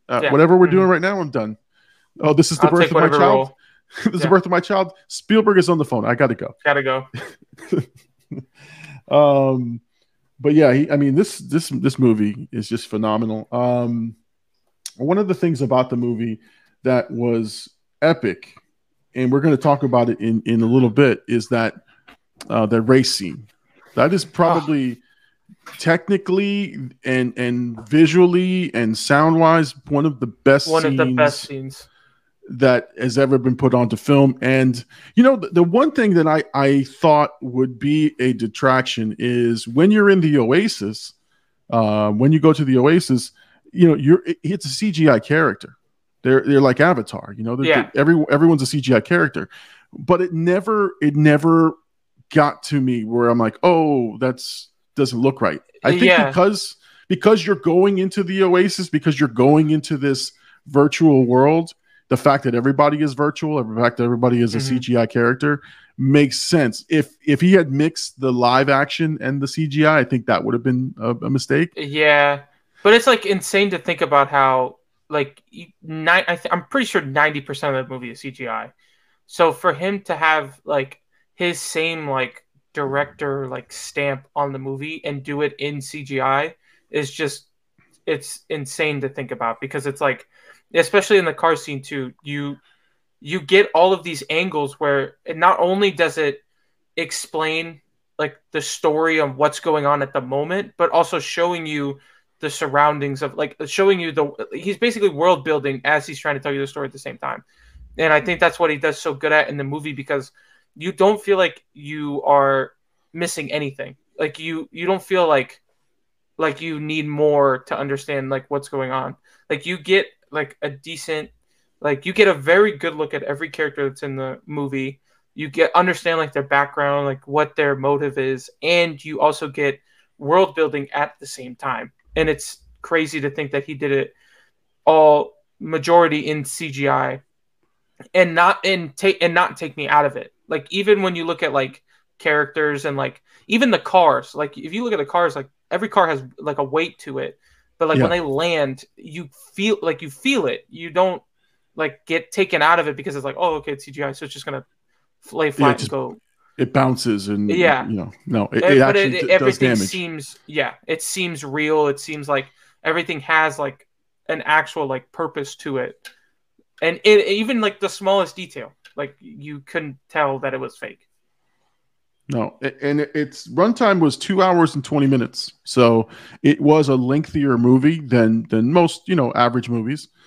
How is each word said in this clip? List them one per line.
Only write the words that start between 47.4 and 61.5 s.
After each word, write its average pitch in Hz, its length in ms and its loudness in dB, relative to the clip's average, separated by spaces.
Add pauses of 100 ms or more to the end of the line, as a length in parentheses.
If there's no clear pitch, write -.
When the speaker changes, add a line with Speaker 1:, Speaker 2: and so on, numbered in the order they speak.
Speaker 1:
know, 117 120 -6
they're, 139 120 -2
Speaker 2:
Yeah. 135 260 2
Speaker 1:
they're, 135 80 2
every, 156 280 4
everyone's 151 340 4
a - 20 0
C 147 160 -2
G 123 140 2
I 107 60 4
character, 170 460 -2 (460)
but 175 280 2
it 180 120 -4
never, 185 680 -2
it 147 140 0
never 156 580 4 (600)
got 147 300 0
to 143 180 -2
me 120 240 -2
where 120 240 2
I'm 120 80 2
like, 110 260 0
"Oh, 147 540 2
that's, 127 520 -6 (260)
doesn't 120 240 0
look 131 220 0
right." 82 200 -2 (240)
I 135 60 6
think 175 120 2
Speaker 2:
Yeah. 165 240 6
Speaker 1:
because, 185 480 0 (320)
because 196 380 2
you're 202 100 0
going 185 440 2
into 190 240 -2
the 190 200 -2
Oasis, 180 460 2
because 151 280 0
you're 143 120 2
going 139 400 4
into 156 260 -2
this 135 380 -2 (340)
virtual 143 580 4
world, 143 480 2 (360)